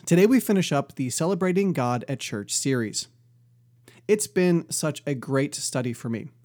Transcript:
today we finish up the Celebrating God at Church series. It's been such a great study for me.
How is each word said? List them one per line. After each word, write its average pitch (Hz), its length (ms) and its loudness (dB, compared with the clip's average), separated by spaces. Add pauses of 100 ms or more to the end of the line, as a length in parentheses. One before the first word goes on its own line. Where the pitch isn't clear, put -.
today 175 220 6
we 247 140 6
finish 190 320 0
up 139 240 -2
the 131 140 -4
Celebrating 185 640 0
God 123 360 0
at 135 100 -6
Church 104 340 -8
series. 123 540 -2 (1040)
It's 214 180 2
been 175 420 2
such - 380 -4
a 143 80 -2
great 135 400 -2
study 127 380 -4
for 117 160 -8
me. 113 180 -6 (180)